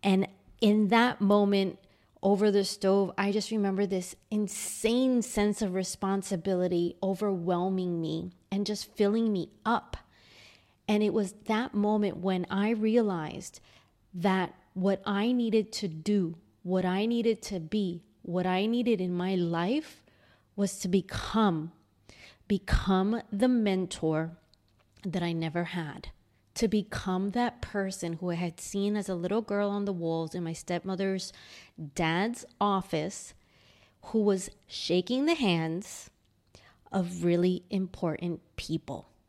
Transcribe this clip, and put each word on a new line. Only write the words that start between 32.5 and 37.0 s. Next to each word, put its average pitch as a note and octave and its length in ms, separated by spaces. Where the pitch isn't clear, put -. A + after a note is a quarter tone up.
office F#3+ 760
who A3 160
was F#3+ 280
shaking A3+ 600
the E4 80
hands F3 760
of F3 320